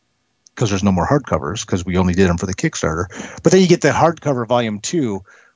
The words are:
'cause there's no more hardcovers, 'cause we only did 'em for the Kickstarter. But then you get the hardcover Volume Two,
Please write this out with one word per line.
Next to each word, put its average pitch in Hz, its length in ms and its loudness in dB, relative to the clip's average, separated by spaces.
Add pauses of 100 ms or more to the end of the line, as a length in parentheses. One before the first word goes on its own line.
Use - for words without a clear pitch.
(540)
'cause 113 140 0
there's 98 160 -2
no 101 80 4
more 85 160 0
hardcovers, 90 580 -2
'cause 90 200 -4
we 90 100 -2
only 92 160 2
did 92 160 4
'em 85 80 0
for 98 80 -6
the 92 80 -4
Kickstarter. 85 540 -4 (360)
But 165 100 4
then 190 100 8
you 185 40 4
get 170 140 4
the 143 120 2
hardcover 143 540 0
Volume 117 340 0
Two, 110 440 -4 (320)